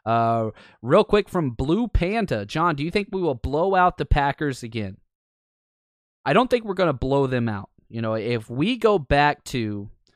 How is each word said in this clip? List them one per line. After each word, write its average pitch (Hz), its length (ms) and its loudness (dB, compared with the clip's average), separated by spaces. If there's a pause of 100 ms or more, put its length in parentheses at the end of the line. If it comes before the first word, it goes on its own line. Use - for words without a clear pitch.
Uh, 113 460 0 (320)
real 156 220 4
quick 202 240 0
from 156 220 -2
Blue 165 380 -2
Panda, 180 560 -2
"John, 156 320 0
do 139 60 -4
you 170 80 -4
think 208 200 -2
we 185 120 -4
will 151 120 0
blow 156 400 -2
out 180 220 4
the 143 80 -4
Packers 143 580 0
again?" 110 360 -8 (1300)
I 147 100 0
don't 247 160 4
think 240 140 0
we're 202 100 -6
gonna 180 180 0
blow 135 340 0
them 123 220 -2
out. 98 220 -8 (180)
You 113 140 -8
know, 110 120 -2
if 113 360 -4
we 143 260 -2
go 208 220 2
back 143 460 0
to 104 440 -6 (280)